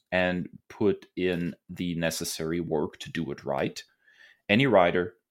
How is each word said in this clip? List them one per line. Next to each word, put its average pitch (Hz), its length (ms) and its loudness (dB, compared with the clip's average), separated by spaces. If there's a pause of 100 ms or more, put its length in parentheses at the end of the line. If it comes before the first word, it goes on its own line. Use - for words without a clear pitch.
(120)
and 90 380 0 (180)
put - 380 0 (100)
in 87 400 -2 (140)
the 87 260 -4
necessary 82 640 -4
work 80 400 -4
to - 120 -14
do 73 200 -6
it - 140 -12
right, 69 380 -4 (640)
any 120 160 6
writer 90 480 4 (180)